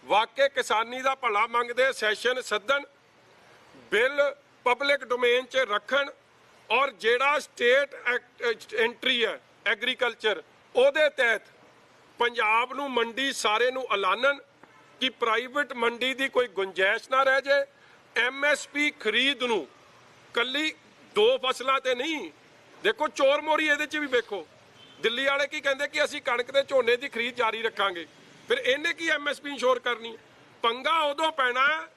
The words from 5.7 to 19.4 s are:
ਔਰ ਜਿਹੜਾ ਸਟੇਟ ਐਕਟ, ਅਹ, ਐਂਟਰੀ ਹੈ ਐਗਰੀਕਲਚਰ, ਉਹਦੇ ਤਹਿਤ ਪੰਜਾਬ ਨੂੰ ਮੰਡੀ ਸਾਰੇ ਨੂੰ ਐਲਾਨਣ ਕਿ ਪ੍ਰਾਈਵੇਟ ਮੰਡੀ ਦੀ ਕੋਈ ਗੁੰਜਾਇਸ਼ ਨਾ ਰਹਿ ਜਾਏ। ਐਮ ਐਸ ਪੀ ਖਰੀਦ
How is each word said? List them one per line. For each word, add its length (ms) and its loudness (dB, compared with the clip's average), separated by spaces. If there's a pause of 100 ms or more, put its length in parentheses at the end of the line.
ਔਰ 200 2
ਜਿਹੜਾ 480 2
ਸਟੇਟ 540 2
ਐਕਟ, 500 -6
ਅਹ, 320 -4
ਐਂਟਰੀ 500 0
ਹੈ 160 -6 (260)
ਐਗਰੀਕਲਚਰ, 760 -2 (320)
ਉਹਦੇ 340 4
ਤਹਿਤ 320 0 (760)
ਪੰਜਾਬ 540 0
ਨੂੰ 180 -6
ਮੰਡੀ 420 -2
ਸਾਰੇ 380 0
ਨੂੰ 220 -6
ਐਲਾਨਣ 440 0 (640)
ਕਿ 100 0
ਪ੍ਰਾਈਵੇਟ 640 -2
ਮੰਡੀ 400 -2
ਦੀ 160 -4
ਕੋਈ 180 0
ਗੁੰਜਾਇਸ਼ 640 -2
ਨਾ 140 2
ਰਹਿ 180 4
ਜਾਏ। 240 2 (500)
ਐਮ 300 0
ਐਸ 220 2
ਪੀ 240 -2
ਖਰੀਦ 520 0